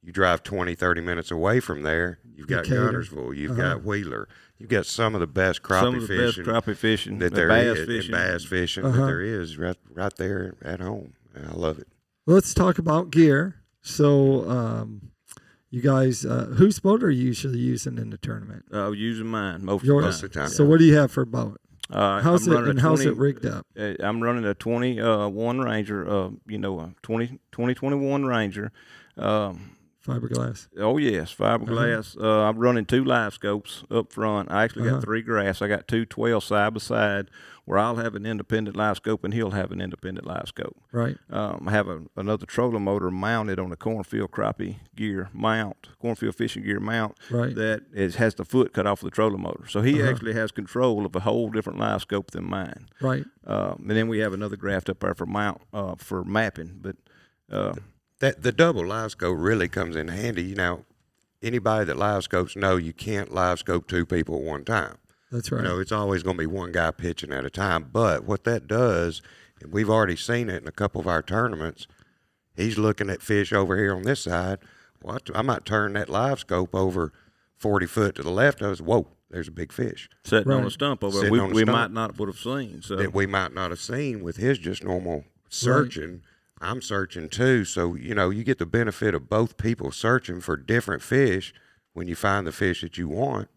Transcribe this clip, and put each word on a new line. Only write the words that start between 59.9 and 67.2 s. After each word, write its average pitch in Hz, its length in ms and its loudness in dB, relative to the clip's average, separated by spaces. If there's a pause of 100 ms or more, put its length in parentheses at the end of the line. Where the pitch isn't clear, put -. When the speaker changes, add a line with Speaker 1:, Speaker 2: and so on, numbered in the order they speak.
Speaker 1:
in 80 120 -4
handy. 98 340 -4
You 95 120 -6
know, 90 300 -2 (580)
anybody 110 440 0
that 71 100 -2
live 101 280 0
scopes 90 300 -2
know 95 220 2
you 82 160 -2
can't 101 400 -6
live 90 280 2
scope 87 280 -2
two 87 160 0
people 82 320 -2
at 65 60 -4
one 73 220 -8
time. 98 320 -2 (360)
Speaker 2:
That's 120 180 -6
Speaker 1:
You 123 60 -2
Speaker 2:
right. 117 80 -4
Speaker 1:
know, 90 140 -2
it's 95 140 -6
always 98 300 0
gonna 92 140 -2
be 82 80 -2
one 87 260 -6
guy 82 200 2
pitching 80 420 -6